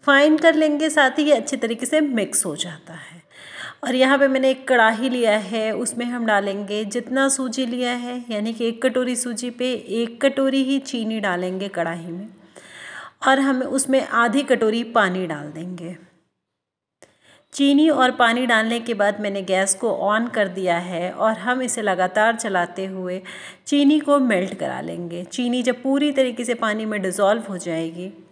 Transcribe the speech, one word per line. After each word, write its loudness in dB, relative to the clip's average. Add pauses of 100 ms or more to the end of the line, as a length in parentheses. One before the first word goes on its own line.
फाइन 6
कर 6
लेंगे, 2
साथ 4
ही 2
ये 6
अच्छे 0
तरीके -4
से 2
मिक्स 0
हो -6
जाता -12
है। -20 (640)
और -2
यहाँ 4
पे 6
मैंने 2
एक -4
कढ़ाई 4
लिया 2
है, -4
उसमें -4
हम -4
डालेंगे 0
जितना 0
सूजी -2
लिया -4
है, -8
यानी -4
कि -4
एक -6
कटोरी 0
सूजी -6
पे -4
एक -6
कटोरी 2
ही 0
चीनी -6
डालेंगे -2
कढ़ाई -6
में -10 (1000)
और 4
हम 2
उसमें 0
आधी 2
कटोरी 2
पानी 0
डाल -8
देंगे। -12 (1600)
चीनी 4
और 4
पानी 2
डालने 2
के -4
बाद 0
मैंने -4
गैस 2
को -2 (120)
on 0
कर 0
दिया -2
है -6
और 0
हम -2
इसे -4
लगातार 2
चलाते -4
हुए -8 (440)
चीनी 4
को 4
मेल्ट 0
करा -6
लेंगे। -10
चीनी -4
जब -2
पूरी 0
तरीके 0
से -2
पानी -2
में -4
डिज़ोल्व 2
हो -8
जाएगी -6 (180)